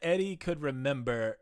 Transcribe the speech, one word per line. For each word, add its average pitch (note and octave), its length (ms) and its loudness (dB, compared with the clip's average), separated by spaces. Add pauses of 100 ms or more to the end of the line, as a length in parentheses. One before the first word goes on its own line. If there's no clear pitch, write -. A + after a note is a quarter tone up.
Eddie F#3+ 340 2
could E3+ 240 -4
remember B2+ 800 0